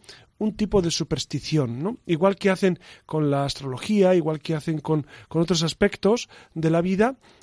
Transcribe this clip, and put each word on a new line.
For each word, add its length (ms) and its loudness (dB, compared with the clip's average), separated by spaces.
un 160 -2
tipo 260 2
de 100 0
superstición, 920 -4
¿no? 140 -6
Igual 300 2
que 140 0
hacen 280 0
con 240 -2
la 140 0
astrología, 720 2
igual 260 0
que 140 -4
hacen 260 -4
con, 260 0
con 140 0
otros 220 0
aspectos 640 0
de 160 0
la 100 2
vida, 360 0